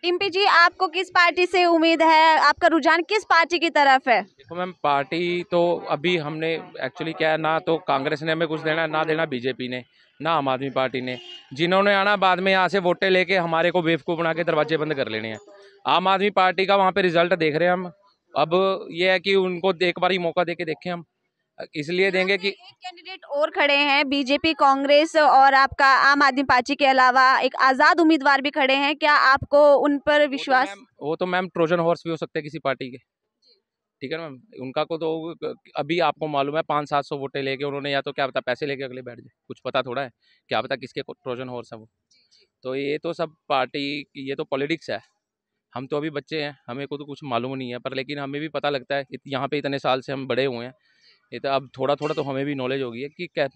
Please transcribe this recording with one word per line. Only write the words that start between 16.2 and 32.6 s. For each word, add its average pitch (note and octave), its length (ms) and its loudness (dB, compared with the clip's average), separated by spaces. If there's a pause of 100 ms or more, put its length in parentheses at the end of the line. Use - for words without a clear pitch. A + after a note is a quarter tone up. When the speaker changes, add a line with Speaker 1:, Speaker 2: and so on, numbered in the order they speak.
Speaker 2:
पार्टी F#3 360 0
का G3 100 2
वहाँ F#3+ 160 2
पे F#3+ 100 0
रिजल्ट F3 320 2
देख D#3+ 220 0
रहे E3+ 120 2
हैं F3+ 40 2
हम। F3+ 200 -4 (460)
अब F#3 400 2 (120)
ये F3 200 0
है F#3 100 2
कि G3 140 0
उनको F#3 380 0
दे-, F3 160 0
एक E3+ 100 -4
बारी F3+ 200 0
मौका F3 260 -2
दे E3+ 100 -6
के F3 100 -8
देखें D#3+ 260 -8
हम, E3+ 140 -8 (680)
इसलिए F3+ 360 0
देंगे F#3 280 0
कि F#3+ 100 -2
Speaker 1:
एक G3 60 -4
कैंडिडेट F4+ 680 -18
और D4 260 -2
खड़े C#4+ 260 2
हैं, C#4+ 320 2
बीजेपी, C#4+ 460 0
कांग्रेस C#4 640 4
और C4 380 6
आपका C4+ 320 4
आम C#4 360 4
आदमी C#4 200 2
पार्टी C4 320 2
के C#4 120 0
अलावा C4 540 4
एक B3+ 160 -2
आज़ाद D4 440 4
उम्मीदवार C#4+ 420 4
भी C#4 80 -2
खड़े C4+ 240 2
हैं। C#4 220 0
क्या D4 160 2
आपको C#4+ 600 6
उन C#4+ 240 2
पर D4 220 2
Speaker 2:
वो D4 60 4
तो C#4 40 -2
Speaker 1:
विश्वास? B3+ 380 0
Speaker 2:
मैम, D4 100 -14 (240)
वो D3+ 140 -4
तो F#3 100 -4
मैम F3+ 220 -2
ट्रोजन F3 300 0
हॉर्स E3 280 0
भी E3 40 -6
हो E3 60 -4
सकते D#3 220 -8
हैं D3+ 60 -8
किसी D3+ 140 -12
पार्टी C3+ 320 -6